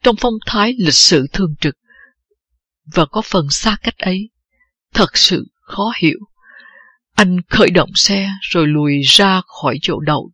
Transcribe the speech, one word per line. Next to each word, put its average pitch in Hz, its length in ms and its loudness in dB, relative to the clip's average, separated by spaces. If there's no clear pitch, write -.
trong 240 160 2
phong 240 140 -2
thái 220 320 0
lịch 170 160 0
sự 143 400 2
thường 175 280 -2
trực, 147 140 -2
và 165 120 2
có - 200 -6
phần 160 240 0
xa 208 340 -2
cách - 140 -4
ấy. 190 320 -2
Thật - 240 0
sự - 300 0
khó 220 360 -6
hiểu. 156 220 0
Anh 180 340 2
khởi 202 200 4
động 175 260 2
xe 196 340 0
rồi 160 260 0
lùi 147 340 0
ra 185 440 4
khỏi - 360 -4
chỗ - 180 -4
đậu 151 340 -4